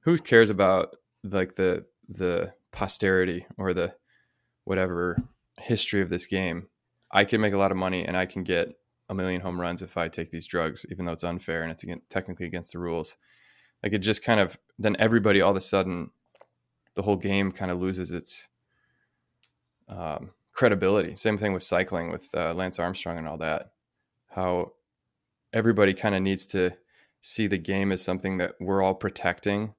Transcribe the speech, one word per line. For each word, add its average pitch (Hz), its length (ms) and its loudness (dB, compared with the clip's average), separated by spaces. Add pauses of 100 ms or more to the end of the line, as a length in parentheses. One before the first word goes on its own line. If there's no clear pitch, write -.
"Who 170 180 4
cares 113 320 8
about, 95 460 2 (260)
like, 95 320 -2
the, 92 300 0 (220)
the 87 460 -2 (180)
posterity 92 760 0 (100)
or 95 160 -2
the 87 220 -2 (680)
whatever 90 600 -2 (340)
history 104 440 0
of 87 80 0
this 87 180 -4
game? 90 420 -4 (420)
I 101 140 6
can 110 160 2
make 104 120 2
a 98 40 2
lot 98 140 4
of 95 60 -2
money 92 280 -2
and 90 120 -4
I 92 100 0
can 92 160 -8
get 87 340 0 (320)
a 95 60 -6
million 92 260 -2
home 90 200 -6
runs 87 220 -6
if - 140 -16
I 85 120 -2
take 82 220 -8
these 82 160 -10
drugs, 82 440 -4
even 90 140 -8
though 85 80 -4
it's 82 100 -10
unfair 85 400 -4
and 82 80 -6
it's 80 120 -12
again, - 260 -10
technically 90 380 -8
against 85 260 -10
the 87 60 -10
rules." 85 360 -6 (680)
Like, 104 100 -2
it 107 60 0
just 101 240 0
kind 113 160 4
of, 92 180 0 (220)
then 104 200 0
everybody, 107 420 4
all 95 100 4
of 98 60 0
a 92 40 -2
sudden, 92 480 -2 (840)
the 101 80 -2
whole 101 140 2
game 98 340 0
kinda 92 240 -4
loses 90 380 -4
its, - 340 -10 (1400)
um, 82 440 -10 (200)
credibility. 95 640 4
Same 104 220 0
thing 101 160 0
with 92 100 -2
cycling 87 480 -2
with, - 220 -10
uh, 85 200 -2
Lance 92 260 -4
Armstrong 87 380 -6
and 80 100 -8
all 76 100 -8
that, 78 360 -4 (560)
how 90 440 -2 (760)
everybody 104 420 4
kinda 98 280 0
needs 98 260 0
to 90 300 0 (440)
see - 260 -2
the 95 100 0
game 98 340 0
as 92 100 -2
something 95 360 -2
that 87 240 -2
we're 98 200 0
all 95 140 4
protecting. 101 840 -2